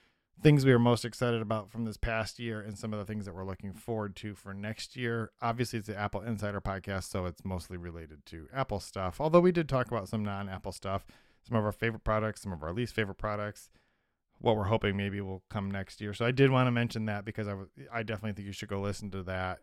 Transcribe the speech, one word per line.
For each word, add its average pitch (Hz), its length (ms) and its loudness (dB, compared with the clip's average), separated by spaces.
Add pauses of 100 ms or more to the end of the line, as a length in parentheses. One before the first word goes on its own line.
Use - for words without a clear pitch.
(420)
things 147 220 10
we 135 80 10
are 120 60 10
most 120 260 6
excited 117 380 -2
about 107 280 -4
from 117 140 -6
this 107 120 -6
past 110 420 -2
year 113 220 -6
and 104 160 -10
some 107 160 -6
of 107 60 -4
the 101 60 -6
things 107 220 -6
that 92 80 -10
we're 95 100 -8
looking 95 280 -8
forward 104 440 -4
to 107 180 -10
for - 200 -14
next 104 420 -10
year. 117 340 -2 (100)
Obviously, 117 380 0
it's 104 100 -8
the 104 80 -6
Apple 101 260 -2
Insider 104 380 -2
podcast, 95 440 -4
so 92 220 -4
it's 87 180 -10
mostly 92 320 -6
related 82 500 -12
to 80 260 -14
Apple 127 280 -2
stuff, 92 400 -6
although 160 200 8
we 180 120 6
did 165 160 0
talk 127 200 0
about 104 200 -4
some 107 160 -2
non-Apple 98 480 -6
stuff, 98 340 -4 (400)
some 120 100 0
of 107 80 4
our 104 80 2
favorite 113 300 -2
products, 107 400 0
some 98 100 -6
of 78 100 -8
our 80 100 -4
least 117 220 -4
favorite 98 240 0
products, 104 500 -6 (720)
what 113 180 6
we're 104 80 2
hoping 104 320 4
maybe 101 240 -2
will 95 300 -8
come 98 200 -2
next 98 300 -6
year. 104 140 -6
So 120 100 0
I 120 80 4
did 135 180 8
wanna 127 220 6
mention 117 340 0
that 104 180 -4
because 107 220 -6
I 104 40 -4
w-, 98 180 -8 (240)
I 117 100 -4
definitely 107 300 -4
think 101 140 -8
you 101 60 -8
should 101 160 -10
go 98 120 -2
listen 101 320 -4
to 95 120 -6
that, 92 380 -4